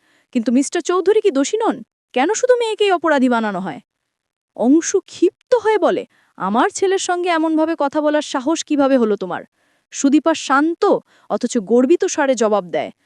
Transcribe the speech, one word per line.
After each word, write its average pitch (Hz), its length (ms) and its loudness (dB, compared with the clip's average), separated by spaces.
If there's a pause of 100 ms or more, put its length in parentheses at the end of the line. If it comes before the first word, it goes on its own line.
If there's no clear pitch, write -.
(340)
কিন্তু 247 180 -2
মিস্টার 277 280 0
চৌধুরী 370 400 2
কি 415 100 2
দোষী 277 260 -2
নন? 427 200 0 (380)
কেন 262 200 0
শুধু 494 220 2
মেয়েকেই 440 340 0
অপরাধী 294 380 2
বানানো 220 320 -2
হয়?" 180 200 -10 (760)
অংশু 294 440 2
ক্ষিপ্ত - 540 -2
হয়ে 427 240 0
বলে, 226 240 0 (360)
"আমার 226 320 0
ছেলের 381 280 -2
সঙ্গে 359 300 -4
এমনভাবে 320 500 0
কথা 294 220 -2
বলার 302 220 0
সাহস 285 420 -4
কিভাবে 277 320 2
হলো 214 200 2
তোমার?" 170 260 -8 (500)
সুদীপা 294 420 2
শান্ত 294 480 0 (480)
অথচ 220 280 -4
গর্বিত 247 460 2
স্বরে 277 300 0
জবাব 208 300 0
দেয়, 151 260 -6 (160)